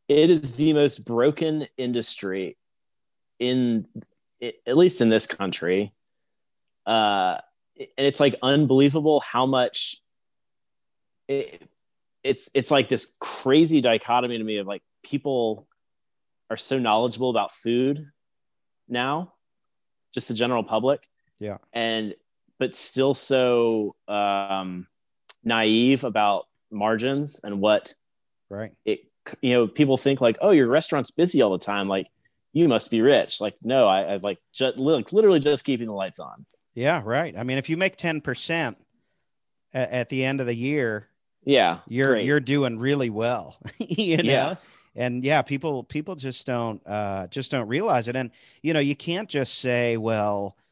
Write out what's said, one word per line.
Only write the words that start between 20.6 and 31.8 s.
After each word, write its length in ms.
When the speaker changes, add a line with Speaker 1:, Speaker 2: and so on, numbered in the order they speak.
Speaker 1:
public. 460
Speaker 2:
Yeah. 200
Speaker 1:
And, 420
but 160
still 400
so, 800
um, 800
naive 600
about 420
margins 720
and 160
what 340
Speaker 2:
Right. 240
Speaker 1:
it, 160
you 100
know, 140
people 300
think, 240
like, 200
"Oh, 100
your 180
restaurant's 420
busy 320
all 80
the 80
time. 300